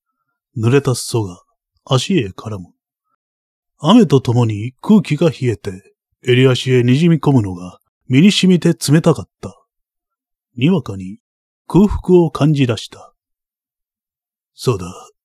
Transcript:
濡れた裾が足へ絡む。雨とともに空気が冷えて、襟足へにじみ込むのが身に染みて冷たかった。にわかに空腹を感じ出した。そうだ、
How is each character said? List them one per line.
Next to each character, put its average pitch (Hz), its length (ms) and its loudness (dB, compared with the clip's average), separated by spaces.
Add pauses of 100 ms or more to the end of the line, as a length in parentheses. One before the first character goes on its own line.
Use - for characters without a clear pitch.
(540)
濡 113 140 -2
れ 135 140 4
た 131 120 -2
裾 - 300 -6
が 87 160 -14 (420)
足 139 360 -2
へ 104 100 -2
絡 104 300 -12
む。 87 160 -20 (1040)
雨 202 280 4
と 135 140 2
と 117 140 -2
も 120 100 2
に 110 380 -6
空 208 180 4
気 147 160 -4
が 165 140 0
冷 - 140 -6
え 110 120 -2
て、 - 380 -16 (280)
襟 127 240 2
足 127 280 0
へ 123 80 2
に 123 140 2
じ 170 120 2
み 165 120 2
込 143 120 0
む 131 80 4
の 95 140 -4
が 90 240 -18 (280)
身 127 140 2
に 202 100 6
染 185 220 2
み 175 80 2
て 170 140 0
冷 151 260 0
た 160 140 2
か - 80 -8
っ - 60 -18 (120)
た。 - 180 -14 (1000)
に 131 140 0
わ 180 120 0
か 98 140 -12
に 95 220 -14 (480)
空 196 220 4
腹 180 320 2
を 165 100 0
感 151 220 0
じ 139 160 0
出 107 80 -4
し - 120 -14
た。 - 240 -20 (1400)
そ 123 200 -4
う 92 40 -8
だ、 90 80 -14 (380)